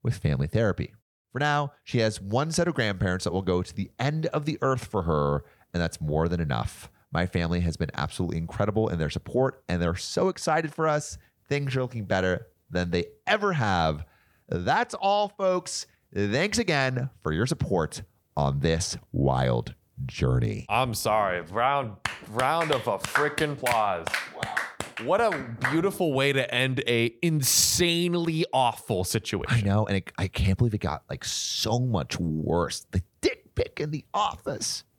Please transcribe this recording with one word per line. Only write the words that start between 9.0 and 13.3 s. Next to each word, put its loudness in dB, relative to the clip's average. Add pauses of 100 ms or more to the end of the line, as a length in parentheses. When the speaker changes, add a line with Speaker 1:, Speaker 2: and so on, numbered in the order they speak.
Speaker 1:
support, -2
and 0
they're 0
so -2
excited -2
for -2
us. -2 (300)
Things -2
are 0
looking -6
better 0 (240)
than 0
they 0 (200)
ever 2